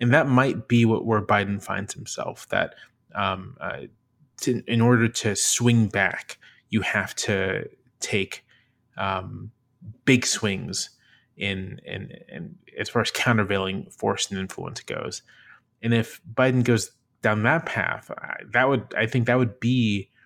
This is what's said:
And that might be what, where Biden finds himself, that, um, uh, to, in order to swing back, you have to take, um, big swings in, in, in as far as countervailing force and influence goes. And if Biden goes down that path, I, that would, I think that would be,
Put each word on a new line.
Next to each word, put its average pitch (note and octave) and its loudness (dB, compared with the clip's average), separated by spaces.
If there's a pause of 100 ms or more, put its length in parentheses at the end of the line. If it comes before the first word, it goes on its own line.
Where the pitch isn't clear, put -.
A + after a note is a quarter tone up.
And A#2+ 4
that D3 4
might B2+ 2
be A#2 6
what, A2 2
where G#2+ 2
Biden G2+ 0
finds G2 -8
himself, - -10
that, - -2 (400)
um, G2 -4
uh, C#2 -8 (580)
to, B2 -2
in A#2 0
order A#2 6
to G#2+ -2
swing A#2+ 4
back, - -2 (320)
you A2 2
have G2 -2
to G2 -2 (320)
take, - -4 (520)
um, G2 -6 (520)
big B2+ 4
swings F#2+ -4 (460)
in, G2 -6
in, G2+ -10 (180)
in - -14 (200)
as G2+ -6
far A#2 0
as - -2
countervailing G2 0
force - -2
and F#2+ -6
influence F2+ -10
goes. - -10 (600)
And A#2 4
if A2 0 (140)
Biden B2+ 4
goes A#2 2 (300)
down G#2+ 2
that D#3 2
path, - -4
I, - -10 (140)
that B2+ 4
would, C3+ 0
I A2+ 2
think A#2 2
that B2 4
would A#2+ 0
be, A2+ 0 (160)